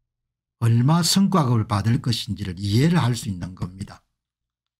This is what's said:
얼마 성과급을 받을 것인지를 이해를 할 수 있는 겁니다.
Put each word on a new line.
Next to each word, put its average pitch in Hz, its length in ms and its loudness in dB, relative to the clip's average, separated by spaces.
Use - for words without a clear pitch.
얼마 123 440 2
성과급을 165 640 2
받을 110 340 0
것인지를 98 580 -6
이해를 135 420 2
할 123 140 0
수 113 140 -8
있는 90 260 -8
겁니다. - 480 -12